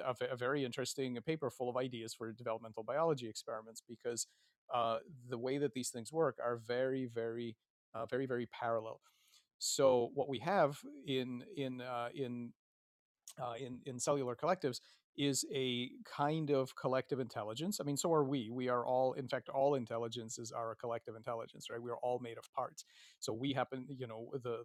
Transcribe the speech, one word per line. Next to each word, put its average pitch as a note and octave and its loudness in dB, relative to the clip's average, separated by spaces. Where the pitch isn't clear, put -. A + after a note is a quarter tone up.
a B2+ 0
ve-, B2 -2
a C3 -4
very C3 2
interesting B2 -2
paper D#3+ 0
full B2 -4
of A#2+ 0
ideas A#2+ -2
for A2+ -8
developmental A2+ -4
biology C3+ 2
experiments, A2+ -8
because, A#2+ -4
uh, A#2 4
the B2 -2
way C3 0
that C#3+ 2
these B2+ -2
things A#2 -8
work D#3 4
are A#2+ 2
very, C3 2
very, A#2 -2
uh, A#2 -4
very, C3 0
very B2 0
parallel. A2+ -2
So B2+ 6
what C3+ 2
we C3 -2
have D#3 4
in, B2+ 0
in, B2+ -2
uh, A#2+ -2
in, A#2+ -4
uh, A#2+ -4
in, B2+ -8
in B2 -4
cellular C3 2
collectives D#3 2
is C#3+ 4
a B2+ 0
kind D3 2
of C3+ 4
collective C3 0
intelligence. A#2+ -4
I - -2
mean, C#3+ 2
so E3+ 2
are D3+ 8
we. C3 0
We B2+ -2
are B2 4
all, B2+ 4
in B2+ -4
fact, B2+ -2
all C#3 4
intelligences A#2 -4
are A#2 -2
a A2 -8
collective A#2 -4
intelligence, A2+ -6
right? A#2 -4
We A#2+ -4
are A#2 -4
all B2 2
made A#2 -8
of - -14
parts. - -4
So - -2
we C3 0
happen, B2+ 0
you B2+ -6
know, A2+ -8
the, A#2+ -2